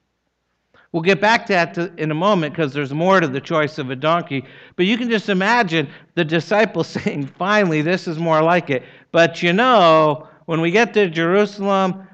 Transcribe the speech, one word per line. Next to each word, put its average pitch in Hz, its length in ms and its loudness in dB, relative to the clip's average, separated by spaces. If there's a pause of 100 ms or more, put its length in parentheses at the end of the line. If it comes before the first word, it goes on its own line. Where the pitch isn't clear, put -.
(920)
We'll 165 100 -4
get 190 180 2
back 220 260 0
to 202 60 -2
that 170 220 0
to, 170 240 -6
in 156 120 -4
a 151 60 -4
moment, 170 360 0
'cause 151 200 -4
there's 139 200 -6
more 180 280 2
to 156 80 0
the 131 120 -6
choice 151 380 -2
of 131 120 -6
a 131 60 -8
donkey. 151 480 -2 (300)
But 180 120 0
you 220 120 0
can 240 100 -6
just 220 200 -4
imagine 190 600 0 (280)
the 175 80 0
disciples 208 640 0
<laughs> - 0 -
saying, 156 380 -6
"Finally, 180 560 0
this 175 260 -2
is 156 100 -6
more 160 240 2
like 170 280 2
it. 127 120 -2 (300)
But 165 280 2
you 175 120 0
know, 170 760 4 (200)
when 160 140 -4
we 170 120 -2
get 220 220 2
to 208 140 2
Jerusalem, 190 1040 -2